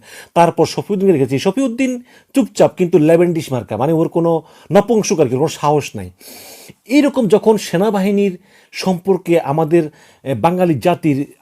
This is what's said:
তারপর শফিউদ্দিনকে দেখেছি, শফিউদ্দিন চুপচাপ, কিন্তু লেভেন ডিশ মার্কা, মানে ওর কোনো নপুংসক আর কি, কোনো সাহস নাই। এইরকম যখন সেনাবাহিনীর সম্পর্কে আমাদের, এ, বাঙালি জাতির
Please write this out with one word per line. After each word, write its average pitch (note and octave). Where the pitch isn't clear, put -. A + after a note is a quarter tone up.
তারপর E3+
শফিউদ্দিনকে F#3+
দেখেছি, C3+
শফিউদ্দিন B3
চুপচাপ, G3
কিন্তু F3
লেভেন E3+
ডিশ D#3
মার্কা, A2
মানে C#3
ওর D#3+
কোনো E3
নপুংসক G3+
আর C#3+
কি, A#2+
কোনো C#3+
সাহস D3
নাই। F#2
এইরকম C4
যখন G#3
সেনাবাহিনীর G3
সম্পর্কে F3
আমাদের, D#3
এ, C3+
বাঙালি E3+
জাতির D3